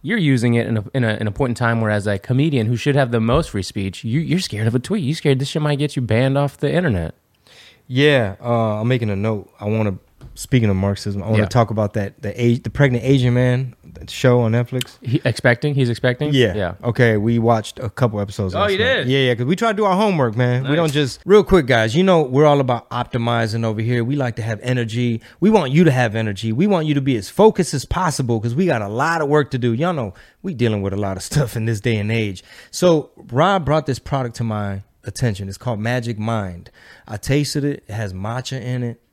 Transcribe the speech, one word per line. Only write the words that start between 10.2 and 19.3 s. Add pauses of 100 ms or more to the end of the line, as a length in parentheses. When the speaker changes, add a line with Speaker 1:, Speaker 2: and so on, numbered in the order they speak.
Speaker 2:
speaking
of
Marxism,
I
wanna
Speaker 1:
Yeah.
Speaker 2:
talk
about
that,
the
A-,
the
pregnant
Asian
man, (200)
that
show
on
Netflix.
Speaker 1:
He,
expecting?
He's
expecting?
Speaker 2:
Yeah.
Speaker 1:
Yeah. (100)
Speaker 2:
Okay,
we
watched
a
couple
episodes
Speaker 1:
Oh,
Speaker 2:
last
Speaker 1:
you
Speaker 2:
night. (140)
Speaker 1:
did?
Speaker 2:
Yeah,
yeah,